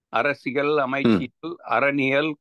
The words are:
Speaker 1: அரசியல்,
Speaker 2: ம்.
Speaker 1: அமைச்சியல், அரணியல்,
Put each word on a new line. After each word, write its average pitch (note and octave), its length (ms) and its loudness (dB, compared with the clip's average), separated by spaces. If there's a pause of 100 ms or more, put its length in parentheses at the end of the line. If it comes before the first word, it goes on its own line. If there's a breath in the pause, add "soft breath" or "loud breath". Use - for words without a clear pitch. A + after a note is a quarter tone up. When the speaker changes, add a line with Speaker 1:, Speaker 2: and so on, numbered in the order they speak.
Speaker 1:
அரசியல், C#3+ 680 -2
Speaker 2:
ம். D3 40 2
Speaker 1:
அமைச்சியல், C3 760 0
அரணியல், C#3 840 0